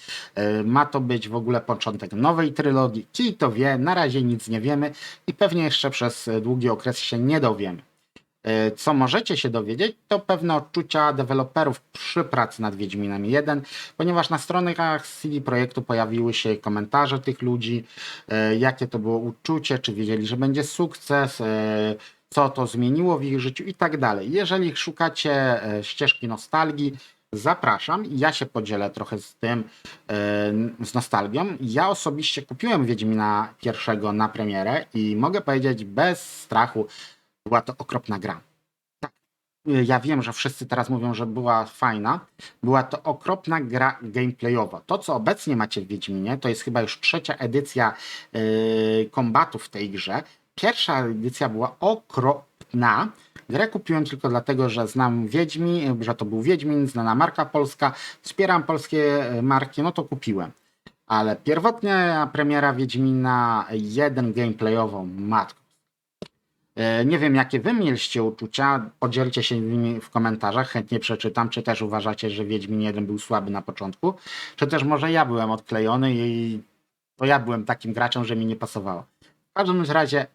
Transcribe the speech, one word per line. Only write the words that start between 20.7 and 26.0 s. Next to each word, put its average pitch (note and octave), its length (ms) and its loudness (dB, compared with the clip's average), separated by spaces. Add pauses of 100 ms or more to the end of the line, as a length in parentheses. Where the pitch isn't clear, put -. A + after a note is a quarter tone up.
e, G#2+ 540 0 (360)
co C#3 180 4
to C3 180 -2
zmieniło C#3+ 520 2
w C#3 60 -4
ich C3+ 160 -2
życiu B2+ 240 -4
i F#3+ 100 -8
tak D#3 220 0
dalej. A2 360 0
Jeżeli F#3 440 0
szukacie, C#3 880 0 (140)
e, G#2 60 -4
ścieżki - 440 -2